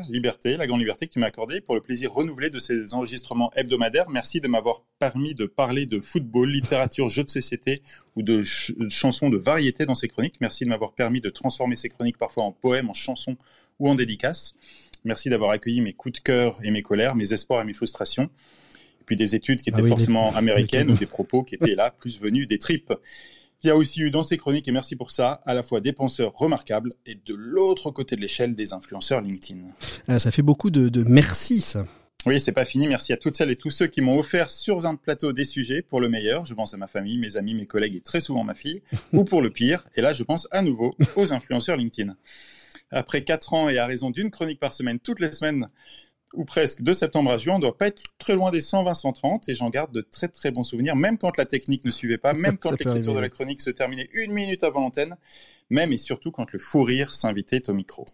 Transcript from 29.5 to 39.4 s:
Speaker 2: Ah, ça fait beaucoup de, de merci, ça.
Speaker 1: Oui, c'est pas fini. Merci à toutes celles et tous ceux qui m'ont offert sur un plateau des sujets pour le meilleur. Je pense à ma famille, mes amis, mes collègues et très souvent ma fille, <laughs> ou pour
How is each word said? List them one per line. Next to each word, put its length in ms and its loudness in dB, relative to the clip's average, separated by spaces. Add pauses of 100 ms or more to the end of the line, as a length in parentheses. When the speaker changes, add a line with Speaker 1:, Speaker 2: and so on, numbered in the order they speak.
Speaker 2:
Ah, 120 4
ça 100 4
fait 140 4
beaucoup 260 4
de, 200 6
de 140 2
merci, 580 6
ça. 220 -2 (440)
Speaker 1:
Oui, 120 4
c'est 120 0
pas 140 2
fini. 220 0
Merci 260 -2
à 40 0
toutes 180 -2
celles 140 0
et 60 0
tous 160 -4
ceux 160 2
qui 140 -4
m'ont 180 4
offert 320 0
sur 340 -2
un 100 0
plateau 380 -2
des 100 -2
sujets 380 -4
pour 180 -4
le 80 2
meilleur. 380 0
Je 80 -12
pense 220 -6
à 20 -12
ma 80 -8
famille, 320 -6
mes 180 -4
amis, 200 -2
mes 100 -6
collègues 300 -2
et 60 -10
très 200 -2
souvent 220 -4
ma 100 -6
fille, 300 -10 (140)
<laughs> 140 -12
ou 140 8
pour 160 4